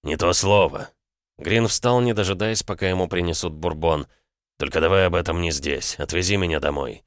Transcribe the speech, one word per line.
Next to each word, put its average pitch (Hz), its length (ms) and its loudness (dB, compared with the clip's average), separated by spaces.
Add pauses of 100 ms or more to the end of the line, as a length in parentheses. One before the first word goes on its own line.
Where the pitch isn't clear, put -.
Не 73 120 -2
то 87 160 2
слово!" 95 580 2 (480)
Грин 110 300 0
встал, 123 320 2
не 120 140 2
дожидаясь, 104 500 -2
пока 95 240 -4
ему 90 220 0
принесут 87 440 -2
бурбон. 78 540 -2 (500)
"Только 71 220 -2
давай 92 280 4
об 85 80 0
этом 85 260 -2
не 85 100 -2
здесь, 71 480 -4
отвези 90 380 -2
меня 82 240 0
домой". 69 460 -4